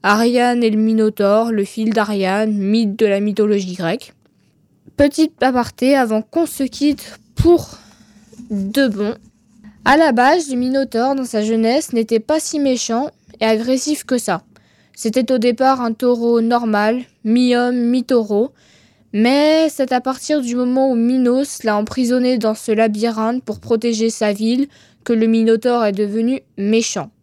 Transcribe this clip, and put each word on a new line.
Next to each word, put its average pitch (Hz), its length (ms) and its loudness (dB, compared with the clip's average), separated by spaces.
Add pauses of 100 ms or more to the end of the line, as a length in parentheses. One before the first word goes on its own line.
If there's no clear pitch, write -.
Ariane 240 600 2
et 226 60 2
le 214 100 0
Minotaure, 220 720 2
le 208 120 0
fil 220 300 -4
d'Ariane, 208 600 -2
mythe 208 440 0
de 226 80 2
la 202 140 2
mythologie 202 560 -2
grecque. 175 380 -6 (840)
Petite 294 460 2
aparté 254 520 0
avant 220 260 0
qu'on 330 240 -2
se - 180 -8
quitte - 560 -4 (160)
pour - 420 2 (720)
de 208 380 0
bon. 208 280 -4 (680)
À 254 100 6
la 311 160 4
base, 277 380 2
le 254 80 -4
Minotaure, 262 580 -2
dans 269 100 -4
sa 226 160 -4
jeunesse, 226 520 0
n'était 226 260 0
pas 302 200 -2
si 311 200 -6
méchant 262 500 -2 (300)
et 220 60 -2
agressif 254 580 0
que 254 140 -2
ça. 208 260 -4 (580)
C'était 226 300 -2
au 262 60 2
départ 247 420 2
un 233 140 -4
taureau 233 480 0
normal, 226 640 0 (200)
mi-homme, 247 540 2
mi-taureau. 240 760 0 (600)
Mais 294 560 2
c'est 262 240 -2
à 254 80 0
partir 269 400 -2
du 240 160 -4
moment 254 340 0
où 247 40 0
Minos 247 680 0
l'a 214 140 0
emprisonné 247 600 0
dans 220 160 0
ce 220 200 -4
labyrinthe 220 680 -2
pour - 200 -10
protéger 226 480 -2
sa 214 240 -2
ville 226 340 0 (380)
que 240 80 0
le 226 120 2
Minotaure 226 600 2
est 208 80 0
devenu 220 480 -2 (160)
méchant. 208 540 -2 (120)